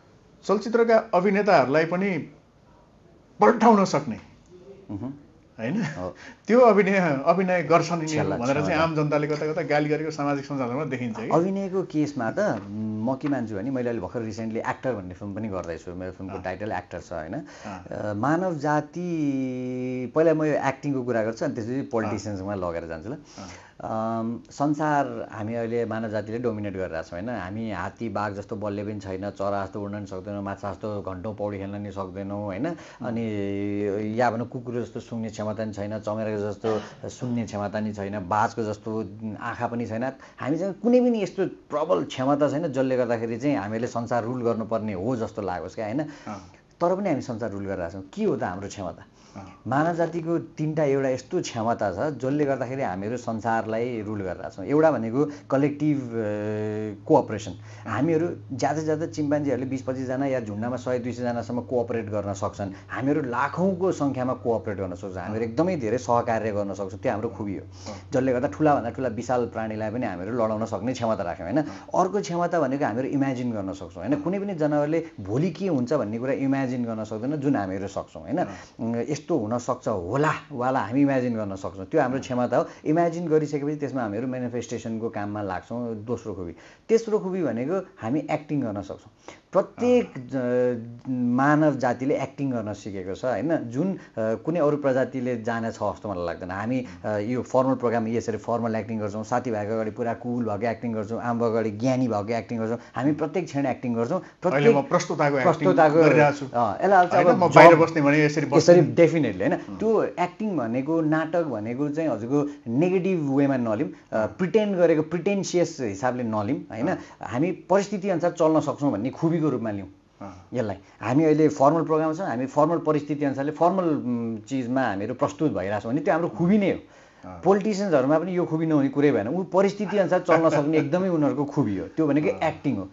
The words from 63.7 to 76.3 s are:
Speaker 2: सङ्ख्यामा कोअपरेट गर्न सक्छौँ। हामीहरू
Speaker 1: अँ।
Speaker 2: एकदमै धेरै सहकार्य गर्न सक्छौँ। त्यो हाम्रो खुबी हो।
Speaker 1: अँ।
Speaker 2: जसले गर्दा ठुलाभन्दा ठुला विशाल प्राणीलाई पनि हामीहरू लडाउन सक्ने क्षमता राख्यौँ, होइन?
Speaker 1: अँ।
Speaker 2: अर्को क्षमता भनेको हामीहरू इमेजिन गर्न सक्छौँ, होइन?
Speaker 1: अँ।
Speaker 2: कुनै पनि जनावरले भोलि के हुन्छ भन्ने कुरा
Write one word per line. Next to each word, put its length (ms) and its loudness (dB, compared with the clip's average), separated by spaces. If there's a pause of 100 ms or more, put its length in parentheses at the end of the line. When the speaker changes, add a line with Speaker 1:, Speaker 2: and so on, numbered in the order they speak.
Speaker 2:
सङ्ख्यामा 420 0
कोअपरेट 440 -2
गर्न 180 -4
सक्छौँ। 180 -10
हामीहरू 320 -4
Speaker 1:
अँ। 60 -6
Speaker 2:
एकदमै 240 0
धेरै 220 -2
सहकार्य 540 0
गर्न 220 -4
सक्छौँ। 260 -8
त्यो 120 -2
हाम्रो 180 -2
खुबी 260 -6
हो। 60 -8
Speaker 1:
अँ। 520 -16
Speaker 2:
जसले 200 2
गर्दा 140 0
ठुलाभन्दा 420 2
ठुला 180 -4
विशाल 380 0
प्राणीलाई 460 -4
पनि 140 -4
हामीहरू 400 -2
लडाउन 200 0
सक्ने 280 -4
क्षमता 300 -2
राख्यौँ, 280 -6
होइन? 120 2
Speaker 1:
अँ। 400 -2
Speaker 2:
अर्को 180 0
क्षमता 380 0
भनेको 260 0
हामीहरू 220 -2
इमेजिन 440 0
गर्न 220 -4
सक्छौँ, 220 -12
होइन? 180 -2
Speaker 1:
अँ। 80 -2
Speaker 2:
कुनै 180 -2
पनि 160 -6
जनावरले 500 0 (160)
भोलि 280 0
के 180 -4
हुन्छ 260 0
भन्ने 260 -2
कुरा 140 -2